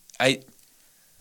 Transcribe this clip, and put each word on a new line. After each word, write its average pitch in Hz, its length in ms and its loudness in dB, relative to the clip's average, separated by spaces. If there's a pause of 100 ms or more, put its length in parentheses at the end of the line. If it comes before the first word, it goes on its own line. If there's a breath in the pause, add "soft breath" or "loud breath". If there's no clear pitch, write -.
(180)
I, 131 220 0 (800 soft breath)